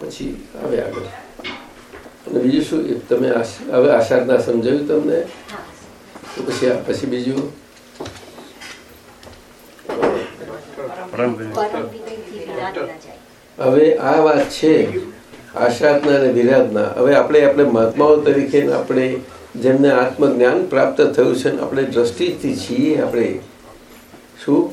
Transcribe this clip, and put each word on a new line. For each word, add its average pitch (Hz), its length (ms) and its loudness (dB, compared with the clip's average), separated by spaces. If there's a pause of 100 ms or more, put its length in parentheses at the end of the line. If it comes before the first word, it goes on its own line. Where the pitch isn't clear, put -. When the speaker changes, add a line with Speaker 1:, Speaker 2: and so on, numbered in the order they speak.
Speaker 1:
પછી - 460 -12 (180)
આવે 90 160 -2
આગળ. - 200 -6 (1300)
અને 139 120 0
બીજું 131 200 2
શું, - 260 -4
એ - 60 -4
તમે 127 360 -2
આ, 117 120 0 (300)
હવે 131 180 4
આ 117 100 4
સાધના 127 360 2
સમજાવ્યું 123 520 0
તમને? 156 320 0 (1160)
તો 131 60 -8
પછી 123 280 -2
આ, - 40 0
પછી 101 320 -6
બીજું? 131 560 -6 (3500)
Speaker 2:
પરમ 120 240 -4
વિનયથી - 1040 -10
વિરાટ - 400 -10
ન 139 80 -8
જાય. - 320 -18 (400)
Speaker 1:
હવે 151 380 4
આ 147 240 2
વાત 147 300 2
છે - 380 2 (680)
આશાતના 143 600 2
અને 135 180 4
વિરાટના. 117 520 2
હવે 131 300 2
આપણે, 151 300 4
આપણે 139 200 4
મહાત્માઓ 123 520 4
તરીકે 143 560 2
આપણે 131 440 0 (460)
જેમને 135 280 4
આત્મજ્ઞાન 127 760 2
પ્રાપ્ત 135 340 0
થયું 135 360 2
છે 135 160 -2
ને - 100 -4
આપણે 135 200 -2
દ્રષ્ટિથી 127 720 -2
છીએ, 139 440 0
આપણે 113 380 -2 (1040)
શું? - 280 0